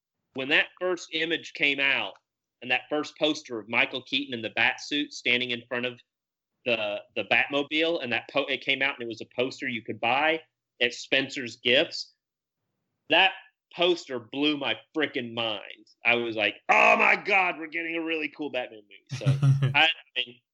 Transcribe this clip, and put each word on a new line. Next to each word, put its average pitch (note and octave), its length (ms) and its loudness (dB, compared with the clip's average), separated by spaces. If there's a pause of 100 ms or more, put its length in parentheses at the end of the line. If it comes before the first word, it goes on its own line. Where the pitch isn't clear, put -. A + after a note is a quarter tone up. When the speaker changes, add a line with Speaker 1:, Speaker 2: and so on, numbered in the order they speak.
(360)
Speaker 1:
when C3+ 140 -4
that F3 180 4 (120)
first F#3 340 -2
image D#3+ 420 -2
came C#3+ 240 0
out B2 340 -2 (480)
and B2 80 -12
that B2+ 120 0 (100)
first D3+ 260 -4
poster D3+ 400 -2
of G#2 100 -10
Michael B2+ 360 -2
Keaton C3+ 320 -4
in A2+ 80 -8
the G#2 80 -4
bat A#2 280 0
suit D3 340 -4
standing B2 360 0
in A#2 180 -6
front B2 200 -6
of A#2+ 120 -10 (680)
the, G#2+ 300 -2 (180)
the G#2+ 80 -2
Batmobile, C#3+ 800 0
and A#2+ 100 -4
that A2+ 180 -4
po-, C#3+ 140 0
it C3+ 180 -4
came C3+ 200 0
out C#3 160 0
and A#2+ 40 -8
it A#2 60 -8
was A2+ 120 -10
a - 40 -10 (100)
poster C3 320 -4
you A2+ 140 -6
could A2 180 -10
buy D3 400 2 (400)
at B2 140 2
Spencer's C3+ 600 -4
Gifts. - 560 0 (1000)
That F#3 220 6 (440)
poster E3+ 440 0
blew C#3+ 380 0
my B2 200 -2 (180)
frickin' C#3 380 -2
mind. A2+ 280 -4 (440)
I A#2 100 4
was A#2 200 -2
like, G#2+ 200 0 (140)
"Oh G#3+ 280 6
my G#3 180 6
God, F3+ 420 0
we're D#3+ 100 -10
getting E3 280 -6
a E3 60 -2
really D#3+ 360 -4
cool D3 120 -6
Batman A2+ 340 -6
movie." G2+ 420 -16
So - 0 - (460)
Speaker 2:
<laughs> - 20 -
Speaker 1:
I, D3+ 120 6
I E3 40 4 (280)
mean, A#2+ 180 -6 (180)